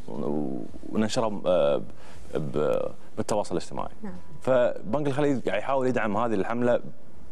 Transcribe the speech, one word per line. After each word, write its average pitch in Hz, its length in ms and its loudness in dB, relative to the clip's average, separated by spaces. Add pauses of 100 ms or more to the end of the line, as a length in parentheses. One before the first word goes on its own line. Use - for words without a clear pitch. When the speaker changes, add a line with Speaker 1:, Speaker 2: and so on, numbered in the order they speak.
Speaker 1:
و-، 71 500 -2 (340)
وننشرها، 107 540 0
آه، 73 360 4 (520)
ب-، 71 560 0 (260)
بالتواصل 104 400 0
الاجتماعي. 60 340 -4 (120)
Speaker 2:
نعم. 196 100 -4 (300)
Speaker 1:
فبنك 127 640 2
الخليج 143 420 2
قاعد 95 100 0
يحاول 127 280 0
يدعم 110 300 2
هذه 117 180 2
الحمله 117 460 2 (520)